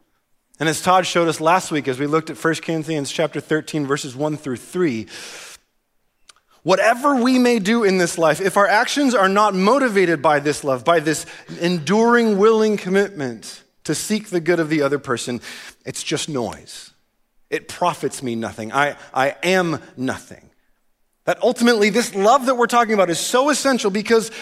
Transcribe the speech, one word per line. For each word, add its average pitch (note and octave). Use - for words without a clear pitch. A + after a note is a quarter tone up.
And D#3
as D3+
Todd F#3
showed E3+
us D#3
last F3
week, C#3
as B2+
we C#3+
looked D#3+
at C#3
First D#3+
Corinthians D#3
chapter D3+
thirteen, D3+
verses C3+
one D3
through B2
three, B2+
whatever A#3
we B3+
may A#3+
do A3
in F#3+
this E3+
life, D#3
if F#3+
our G3+
actions A#3+
are F#3+
not G3+
motivated G3
by D3+
this C#3+
love, C3
by E3+
this D3+
enduring, G#3
willing G#3+
commitment F#3
to D#3
seek -
the F3+
good E3+
of D#3
the D#3
other C#3
person, A#2+
it's -
just -
noise. G2+
It D#3
profits -
me A#2+
nothing. A2
I, C#3+
I C3+
am F3
nothing. -
That F3
ultimately, A#3
this G#3+
love A#3
that C4
we're A#3+
talking A#3
about F#3
is D#3+
so C4+
essential B3
because A3